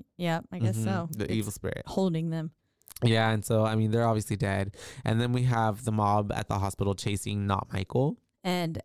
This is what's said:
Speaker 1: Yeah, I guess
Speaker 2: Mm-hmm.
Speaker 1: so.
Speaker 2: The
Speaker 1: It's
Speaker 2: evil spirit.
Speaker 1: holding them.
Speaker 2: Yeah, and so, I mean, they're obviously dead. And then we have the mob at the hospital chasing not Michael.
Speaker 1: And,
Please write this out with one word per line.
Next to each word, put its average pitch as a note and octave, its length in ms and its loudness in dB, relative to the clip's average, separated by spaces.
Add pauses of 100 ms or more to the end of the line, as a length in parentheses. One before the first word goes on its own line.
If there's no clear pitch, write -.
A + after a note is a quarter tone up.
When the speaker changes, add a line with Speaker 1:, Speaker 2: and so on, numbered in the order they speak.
(180)
Speaker 1:
Yeah, E3+ 240 -2 (100)
I F3+ 80 -8
guess A2 160 0
Speaker 2:
Mm-hmm. A3 100 -2
Speaker 1:
so. F3 260 -2
Speaker 2:
The G#2+ 140 -6
Speaker 1:
It's - 80 -4
Speaker 2:
evil G#2+ 180 -2
spirit. - 340 -6
Speaker 1:
holding E3+ 460 0
them. D#3+ 200 -4 (520)
Speaker 2:
Yeah, A2+ 260 6
and A2 160 2
so, A2 200 4
I A2 100 2
mean, A2 160 2
they're A#2 160 4
obviously G#2+ 300 0
dead. G2 380 0 (300)
And A2+ 160 2
then B2 120 0
we B2 100 2
have A2+ 420 2
the A2 60 0
mob G#2 400 2
at - 160 -4
the G2+ 120 -2
hospital G2 360 0
chasing G2+ 500 -2
not G2 280 0
Michael. A#2+ 440 0 (260)
Speaker 1:
And, F3 420 -2